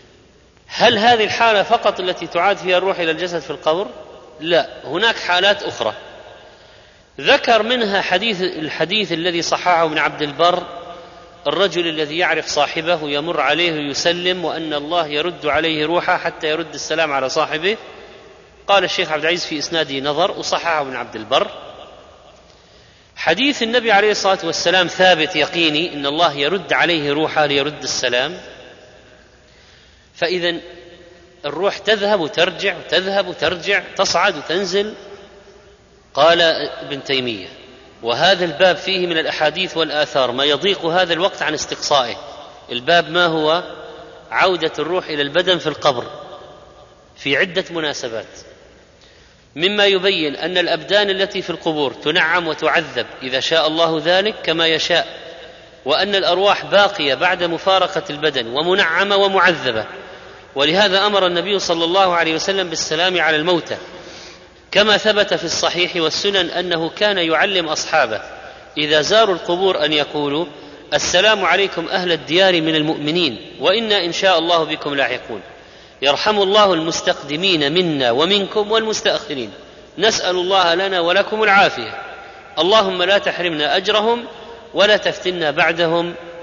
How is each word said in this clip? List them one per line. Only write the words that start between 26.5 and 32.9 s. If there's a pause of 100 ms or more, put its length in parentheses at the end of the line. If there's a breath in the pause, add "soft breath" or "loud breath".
عليه
روحه
ليرد
السلام. (1800 soft breath)
فإذا (880)
الروح
تذهب
وترجع، (120)
تذهب